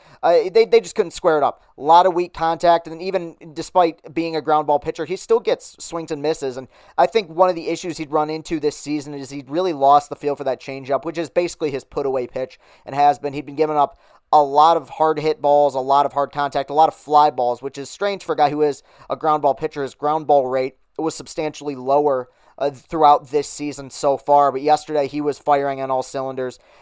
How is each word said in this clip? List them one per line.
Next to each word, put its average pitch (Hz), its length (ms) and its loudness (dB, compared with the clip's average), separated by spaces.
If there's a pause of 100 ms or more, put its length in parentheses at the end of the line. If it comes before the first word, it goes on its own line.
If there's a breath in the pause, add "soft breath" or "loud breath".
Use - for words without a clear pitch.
(240 soft breath)
Uh, 170 280 4
they, 226 140 4
they 226 140 4
just - 160 -8
couldn't 180 160 -2
square 160 260 0
it 139 60 2
up. - 200 -2 (140 soft breath)
A 123 40 -14
lot 170 260 6
of 180 80 0
weak 175 180 -4
contact, 165 540 0
and 160 140 -14
even 180 340 -6 (180)
despite 165 600 -2
being 165 220 -4
a 156 60 -4
ground 151 240 0
ball 147 140 2
pitcher, 156 260 -8
he 170 100 -8
still 226 240 0
gets - 440 -6
swings 165 260 -10
and 147 140 -8
misses, 147 340 -4
and 131 100 -12 (300 soft breath)
I - 80 4
think 214 240 -2
one 180 200 2
of 180 60 -2
the 160 140 -8
issues 165 280 -6
he'd 151 140 -10
run 151 200 -2
into 160 280 -8
this 143 180 -4
season 147 360 -8
is 139 160 -14
he'd 139 200 -14
really 170 240 -2
lost 143 360 4
the 139 60 -10
feel 143 200 -4
for 139 80 -10
that 127 180 -4
changeup, 135 420 -6
which 165 160 -8
is 160 100 -4
basically 165 420 -2
his 135 120 -8
put-away 131 440 -4
pitch - 320 -10 (260 soft breath)
and 135 100 -12
has 143 240 4
been. 143 140 -8
He'd 143 120 -8
been 139 100 -16
giving 151 220 0
up 143 220 0 (340 soft breath)
a 151 80 8
lot 147 360 4
of 135 100 -8
hard 156 320 0
hit 151 220 -2
balls, 143 340 4
a 131 60 -6
lot 139 240 4
of 139 80 -6
hard 139 180 -2
contact, 143 380 -4
a 143 40 -8
lot 156 140 6
of 147 80 -2
fly 147 340 4
balls, 123 320 -2
which 135 160 -12
is 139 120 -12
strange 202 340 -6
for - 80 -4
a 143 60 -4
guy 147 120 4
who 147 120 -4
is 147 200 0 (280 soft breath)
a 135 80 -6
ground 156 240 -2
ball 139 120 2
pitcher. 151 300 -6
His 127 100 -8
ground 151 320 -4
ball 139 220 4
rate 131 300 -4 (200)
was 160 180 -4
substantially 147 600 -8
lower, 135 540 0 (280 soft breath)
uh, 143 120 -2
throughout 143 640 2
this 143 180 -2
season 139 400 -10
so 143 260 0
far, 143 340 4
but 131 120 -4
yesterday 147 460 0
he 143 120 -8
was 147 180 -4
firing 139 440 0
on 135 100 -4
all 131 100 -2
cylinders. 131 580 -8 (220 soft breath)